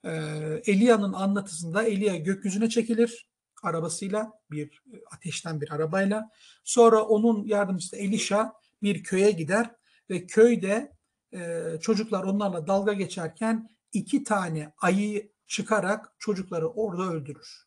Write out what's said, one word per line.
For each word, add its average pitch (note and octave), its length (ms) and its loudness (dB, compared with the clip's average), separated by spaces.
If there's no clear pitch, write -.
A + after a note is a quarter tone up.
E, F#3 60 -8
Elia'nın G3+ 460 6
anlatısında G3 680 -2
Elia G#3 340 0
gökyüzüne F#3+ 520 -2
çekilir A3+ 600 0
arabasıyla, F#3 680 -4
bir, D3+ 160 -8
e, A3+ 300 -20
ateşten D#3+ 500 -8
bir D3 140 -8
arabayla. F#3+ 560 0
Sonra A3+ 380 8
onun A3 420 2
yardımcısı G3 520 -2
Elisha G3+ 560 -2
bir G3+ 200 -2
köye G3 280 4
gider F#3+ 400 -2
ve F#3 160 -4
köyde, A3 680 4
e, E3+ 280 -6
çocuklar G#3+ 440 -2
onlarla F#3+ 420 -2
dalga G3 260 2
geçerken G3+ 800 -4
iki A3+ 320 -2
tane D#3+ 540 -4
ayı G3+ 540 0
çıkarak G#3 720 -2
çocukları F#3 500 -4
orada F#3+ 440 -4
öldürür. - 540 -12